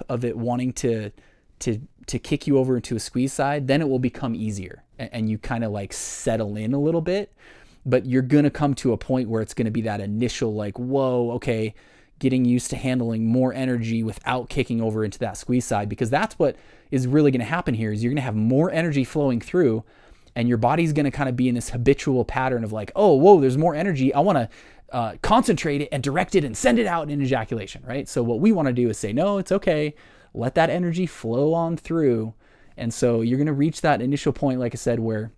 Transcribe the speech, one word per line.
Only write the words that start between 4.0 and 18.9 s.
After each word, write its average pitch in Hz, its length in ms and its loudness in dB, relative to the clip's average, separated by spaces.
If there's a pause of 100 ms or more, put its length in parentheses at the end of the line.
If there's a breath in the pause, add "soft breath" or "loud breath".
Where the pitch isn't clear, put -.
easier 98 480 -8 (160)
a-, 123 120 -10
and 110 160 -4
you 107 120 -2
kind 117 240 -4
of, 110 80 -4
like, 101 200 -8
settle 110 640 -4
in 110 160 -4
a 139 80 0
little 160 220 2
bit. 185 320 -4 (500 soft breath)
But 127 220 2
you're 131 160 2
gonna 143 300 4
come 143 240 0
to 123 180 0
a 104 40 0
point 127 300 -2
where 113 140 -2
it's 104 140 -8
gonna 113 160 0
be 113 100 -2
that 107 180 -4
initial, 110 540 -2
like, 104 240 -6
"Whoa, 123 540 0
okay," 113 420 -2 (460 soft breath)
getting 131 260 2
used 123 240 2
to 135 60 -4
handling 120 500 -2
more 123 300 2
energy 117 480 -2
without 120 460 -4
kicking 120 320 -2
over 110 220 0
into 101 140 -4
that 104 180 -6
squeeze 123 300 -2
side, 107 240 -2
because 110 220 -2
that's 160 260 -2
what - 200 2 (340 soft breath)
is 127 160 0
really 147 240 6
gonna 123 120 0
happen 156 300 -2
here, 110 180 -2
is 107 120 -2
you're 123 100 0
gonna 147 80 0
have 120 140 -4
more 127 340 4
energy 160 340 0